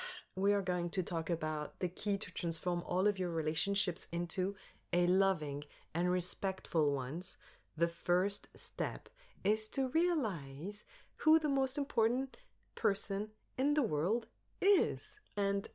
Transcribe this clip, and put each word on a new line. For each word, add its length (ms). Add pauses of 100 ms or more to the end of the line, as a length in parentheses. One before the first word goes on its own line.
(360)
we 180
are 80
going 300
to 100
talk 300
about 480
the 80
key 300
to 140
transform 540
all 220
of 100
your 140
relationships 800
into 420 (400)
a 140
loving 560 (320)
and 160
respectful 840
ones. 440 (380)
The 120
first 680
step 540 (340)
is 260
to 180
realize 1000 (300)
who 240
the 100
most 260
important 600 (380)
person 540 (280)
in 160
the 80
world 460 (340)
is. 500 (240)
And 380